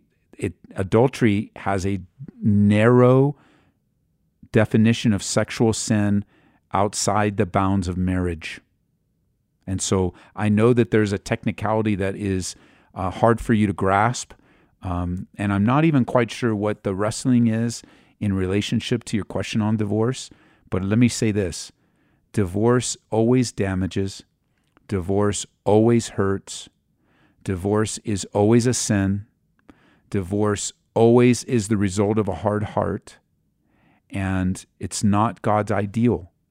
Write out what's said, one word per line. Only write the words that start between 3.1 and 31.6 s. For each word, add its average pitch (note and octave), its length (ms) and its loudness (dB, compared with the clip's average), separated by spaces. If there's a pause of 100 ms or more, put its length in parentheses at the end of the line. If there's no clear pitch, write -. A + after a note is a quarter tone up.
definition A2 600 2
of F#2+ 100 -4
sexual A2 500 0
sin G#2 500 0 (480)
outside G#2 680 0
the G#2+ 80 0
bounds F#2+ 420 0
of F2+ 100 -6
marriage. F2+ 640 -4 (1040)
And F#2+ 160 -6
so F#2 320 0 (220)
I G#2+ 140 -2
know A2 240 4
that A#2 180 2
there's G#2+ 220 2
a G2 40 -4
technicality A2 760 -2
that F#2+ 200 -4
is, F#2+ 400 -4 (380)
uh, F#2 160 -6
hard A#2 320 2
for B2 120 0
you G#2+ 120 2
to G2 80 0
grasp, G2 600 -2 (500)
um, F2+ 440 -6 (100)
and G2+ 140 -2
I'm G2 140 2
not C#3+ 200 2
even C#3+ 200 2
quite A#2+ 240 0
sure A2+ 260 -2
what G#2 280 -4
the G2+ 100 -2
wrestling A#2 540 0
is A2+ 340 -4 (380)
in G2+ 140 -2
relationship G2+ 720 -2
to A2+ 120 -4
your F#2 80 -2
question A2 360 -6
on G#2+ 160 0
divorce, G#2+ 520 -2 (400)
but F#2 140 -4
let G#2 160 0
me B2 100 6
say A2 220 -2
this. G2 400 -6 (600)
Divorce A2 680 0 (120)
always A#2 420 2
damages. G2 720 -4 (640)
Divorce G2 580 -2 (200)
always A2 440 4
hurts. - 600 -6 (760)
Divorce G#2 600 -2
is G2+ 300 -6
always A2 340 4
a B2+ 60 0
sin. G2+ 520 -2 (840)
Divorce G#2 640 -4 (200)
always A#2+ 520 6
is A2 240 -2